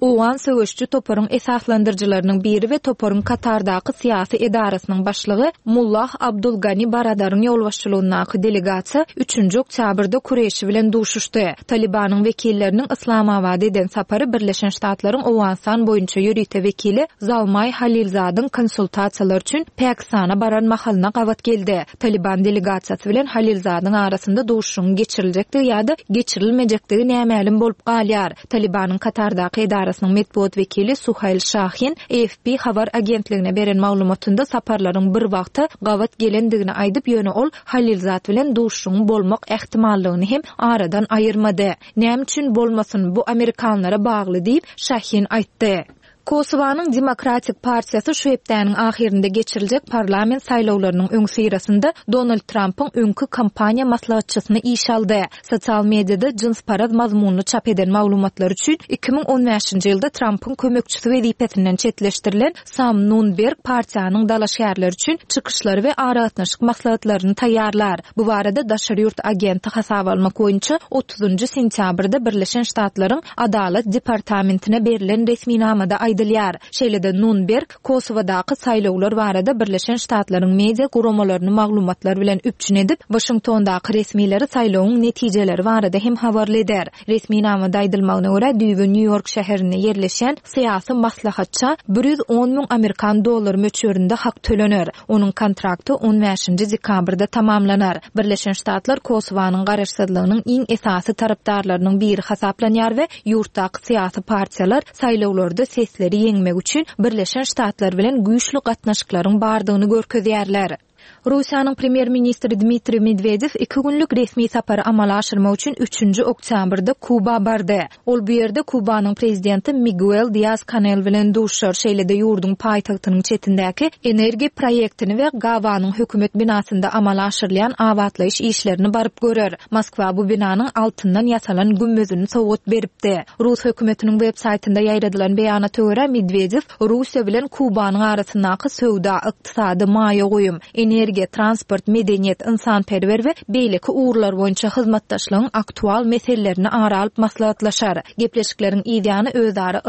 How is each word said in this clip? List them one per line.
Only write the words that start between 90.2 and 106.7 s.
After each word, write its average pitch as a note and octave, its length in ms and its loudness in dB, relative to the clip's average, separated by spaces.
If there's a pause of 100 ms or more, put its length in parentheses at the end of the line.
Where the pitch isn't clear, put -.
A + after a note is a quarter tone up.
syýasy A#3 400 0
maslahatça A#3 840 -2 (100)
bir G#3+ 160 2
ýüz C#4+ 240 2
on A#3+ 220 2
müň C4+ 200 0
amerikan G#3+ 560 2
dollary G#3+ 320 0
möçberinde G3 580 0
hak - 280 -6
tölenir. G#3 440 2 (200)
Onuň G3+ 240 2
kontrakty G3 600 -2
on G#3+ 280 2
beşinji G3 500 0
dekabrda F#3+ 560 0
tamamlanar. G3+ 720 2 (200)
Birleşen G3+ 360 0
Ştatlar G#3 440 -2
Kosowanyň F#3+ 680 -2
garaşsyzlygynyň G3+ 800 0
iň B3 240 0
esasy G#3 440 -2
tarapdarlarynyň G3 840 0
biri G3+ 220 2
hasaplanýar A3 800 -2
we E4 80 0 (240)
ýurtdaky G#3 560 -2
syýasy F#3+ 340 -2
partiýalar G3+ 600 0 (200)
saýlawlarda G3+ 640 0
sesleri G#3 520 -2
ýeňmek G3 440 2
üçin D#4+ 240 -2 (140)